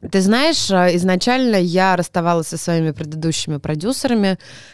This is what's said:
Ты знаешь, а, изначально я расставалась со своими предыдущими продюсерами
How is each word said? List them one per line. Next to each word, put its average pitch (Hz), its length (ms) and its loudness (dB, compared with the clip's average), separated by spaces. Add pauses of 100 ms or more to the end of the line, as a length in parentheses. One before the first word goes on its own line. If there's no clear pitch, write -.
(100)
Ты 196 100 2
знаешь, 247 500 2
а, 180 240 4
изначально 208 600 2
я 185 400 2
расставалась 170 520 -2
со 170 100 -8
своими 165 320 0
предыдущими 156 680 -4
продюсерами 190 840 0 (360)